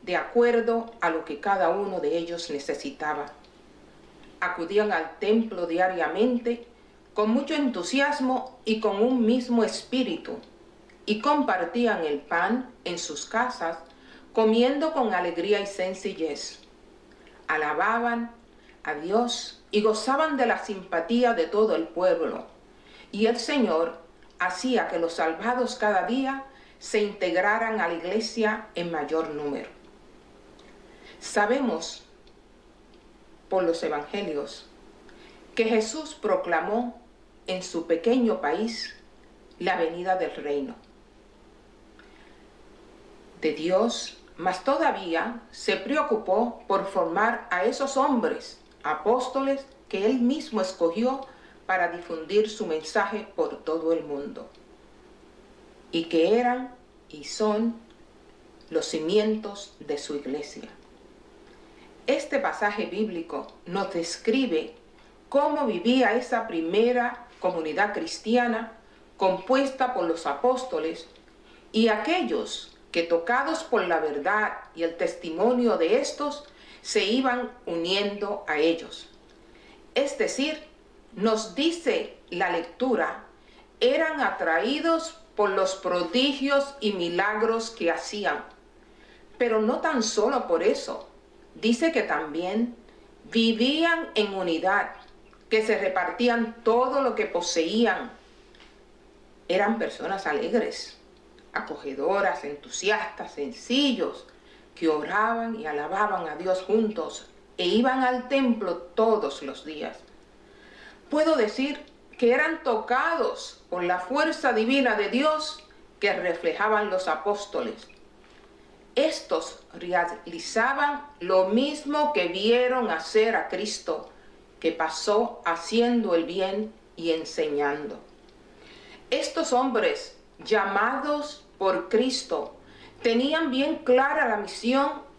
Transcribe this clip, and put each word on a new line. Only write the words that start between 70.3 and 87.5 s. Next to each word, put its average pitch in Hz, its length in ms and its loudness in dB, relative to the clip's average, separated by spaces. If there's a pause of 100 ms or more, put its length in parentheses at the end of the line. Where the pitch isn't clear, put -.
y 226 180 4
aquellos 220 840 -2 (160)
que, 170 120 0
tocados 240 600 0
por 185 240 0
la 165 120 2
verdad 156 540 0 (220)
y 165 60 -6
el 165 160 -2
testimonio 190 800 2
de 185 240 4
estos, 285 420 -4 (380)
se 202 240 0
iban 247 460 0 (160)
uniendo 202 800 -2
a 156 100 -2
ellos. 165 500 0 (840)
Es 269 240 0
decir, 294 440 -2 (520)
nos 214 400 0
dice 277 640 -2 (140)
la 180 180 -2
lectura, 170 760 -2 (540)
eran 302 420 2
atraídos 240 1000 0 (160)
por 202 160 2
los 190 240 0
prodigios 269 1040 0
y 208 120 0
milagros 208 760 0